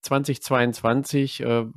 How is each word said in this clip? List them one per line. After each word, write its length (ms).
zwanzig 420
zweiundzwanzig, 960
äh, 240